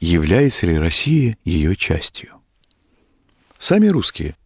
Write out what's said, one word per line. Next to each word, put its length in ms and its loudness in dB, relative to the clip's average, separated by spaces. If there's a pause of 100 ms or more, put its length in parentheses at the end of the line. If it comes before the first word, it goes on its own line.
является 680 2
ли 100 2
Россия 680 0
её 320 0
частью». 540 -6 (1300)
Сами 300 2
русские 480 -2 (120)